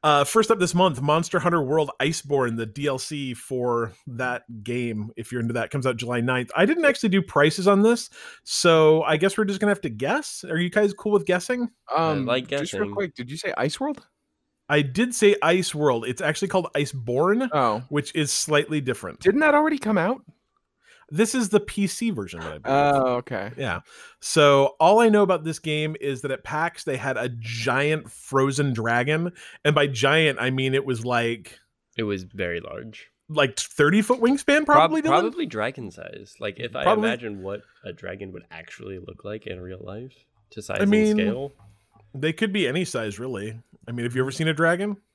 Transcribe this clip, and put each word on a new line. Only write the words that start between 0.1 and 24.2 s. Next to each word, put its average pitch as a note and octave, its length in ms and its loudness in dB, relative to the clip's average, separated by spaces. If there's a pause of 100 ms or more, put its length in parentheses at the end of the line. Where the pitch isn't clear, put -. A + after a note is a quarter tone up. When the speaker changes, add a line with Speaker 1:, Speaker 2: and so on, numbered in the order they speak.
Speaker 1:
first A3 260 2
up A3 80 4
this F3+ 160 0
month, E3+ 280 2
Monster D#3+ 360 0
Hunter E3+ 240 2
World D3 280 0 (100)
Iceborne, C3+ 560 -2
the A2+ 80 -4
D C#3+ 220 -6
L C3+ 120 -2
C C3+ 360 -8
for A#2+ 580 -4 (140)
that A#2+ 580 -8
game, A#2 500 -4
if - 160 -12
you're B2 120 -4
into A#2 100 -4
that, A#2 180 -4
comes C3+ 160 -4
out A#2+ 120 -2
July A#2+ 240 -4
ninth. B2+ 340 -2
I E3+ 80 4
didn't D#4+ 220 2
actually A#3 240 2
do F#3+ 100 2
prices D#3 480 2
on G3+ 140 6
this, A#3 260 2 (360)
so D#3+ 580 6
I D#3 160 0
guess G3 180 0
we're G#3+ 80 2
just G3 160 -4
gonna G#3 120 2
have F#3+ 100 -4
to D3 80 -6
guess. C#3+ 580 -4
Are D#3+ 80 -4
you F3 140 0
guys G3+ 240 2
cool - 180 -2
with G3+ 140 2
guessing? A#3 420 -2 (260)
Speaker 2:
I D#3+ 180 2
Speaker 3:
Um, C#3 120 -2
Speaker 2:
like B2+ 240 -2
Speaker 3:
just C#3+ 240 -4
real G3+ 120 -2
Speaker 2:
guessing. G3+ 100 -8
Speaker 3:
quick, G3 200 -4
did B2 160 -10
you D3+ 60 -10
say F#3+ 220 -6
Ice C#3+ 200 -2
World? C#4+ 280 -6 (640)
Speaker 1:
I D3 100 4
did F3 340 0
say G#3 280 6
Ice F3 320 2
World. C3 340 0
It's B2 140 -6
actually D#3 260 -2
called F#3 260 0
Iceborne, D3 760 0
Speaker 3:
Oh. A#2+ 380 2
Speaker 1:
which D3 240 -4
is D3+ 180 0
slightly D3+ 480 0
different. A#2+ 400 -6
Speaker 3:
Didn't G#3 200 2
that D4+ 140 4
already D4+ 240 2
come G#3+ 200 0
out? G#3 240 -2 (840)
Speaker 1:
This G#3+ 280 0
is A3+ 140 0
the G#3 100 4
P G3+ 260 -4
C A#3 240 -4
version F#2+ 300 -8
that E2 120 -10
I D#2 60 -12
believe. - 40 -18 (420)
Speaker 3:
Oh, - 20 2 (120)
okay. A2 380 -8
Speaker 1:
Yeah. G#2 260 -4 (360)
So C#3+ 640 4